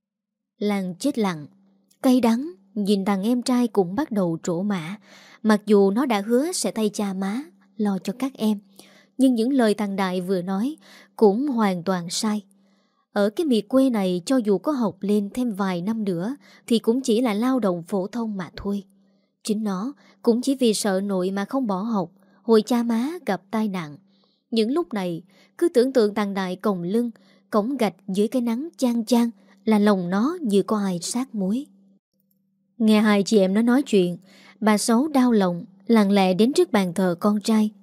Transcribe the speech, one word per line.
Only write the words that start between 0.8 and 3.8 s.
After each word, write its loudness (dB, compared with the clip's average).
chết -2
lặng, -4
cay 4
đắng, 0
nhìn 0
thằng 0
em 0
trai 0
cũng 0